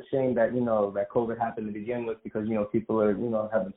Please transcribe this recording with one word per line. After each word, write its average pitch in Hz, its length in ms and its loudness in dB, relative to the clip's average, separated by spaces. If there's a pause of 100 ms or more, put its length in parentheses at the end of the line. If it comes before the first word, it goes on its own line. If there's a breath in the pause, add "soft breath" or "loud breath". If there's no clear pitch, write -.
(120)
shame 131 240 2
that, 113 200 4
you 127 60 2
know, 107 340 2
that 101 160 -2
covid 113 260 0
happened 113 300 -4
to 104 60 -8
begin 117 320 -6
with 113 180 -6
because, 107 240 -4
you 110 80 0
know, 104 80 2
people 110 380 0
are, 107 100 6
you 101 180 0
know, 107 220 -2
have 107 140 2
been 98 120 -10